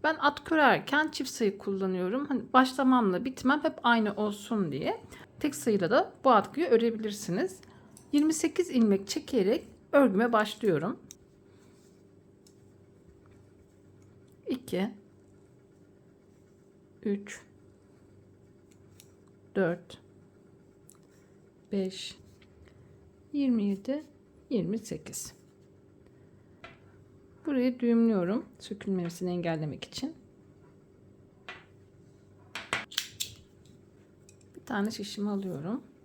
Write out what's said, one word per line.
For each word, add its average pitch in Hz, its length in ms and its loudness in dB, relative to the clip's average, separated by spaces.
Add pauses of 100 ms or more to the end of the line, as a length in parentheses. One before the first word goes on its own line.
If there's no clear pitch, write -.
Ben 311 160 2
atkı 285 360 0
örerken 294 560 4
çift 262 180 -8
sayı 202 280 -2
kullanıyorum. 190 680 -2
Hani 254 280 -4
başlamamla 254 720 4
bitmem 269 380 0
hep 285 200 -2
aynı 226 320 4
olsun 208 560 -2
diye. 254 300 -4 (380)
Tek 294 160 -2
sayıyla 190 360 0
da 311 220 2 (100)
bu 262 80 6
atkıyı 277 360 2
örebilirsiniz. 220 960 0 (500)
Yirmi 302 220 4
sekiz 339 360 -2
ilmek 202 380 4
çekerek 247 600 0 (240)
örgüme 240 420 4
başlıyorum. 214 680 0 (3500)
İki, 214 580 -6 (2000)
üç, 202 360 -6 (2250)
dört, 175 420 -2 (1700)
beş, 190 460 -6 (1160)
yirmi 254 300 2
yedi, 208 400 -2 (460)
yirmi 208 300 -2
sekiz. - 540 -12 (2000)
Burayı 254 340 0
düğümlüyorum 233 680 2 (140)
sökülmemesini 180 720 -4
engellemek 165 540 -4
için. - 300 -10 (4000)
Bir - 100 -20
tane 214 260 -4
şişimi 202 380 -8
alıyorum. 196 540 -6 (220)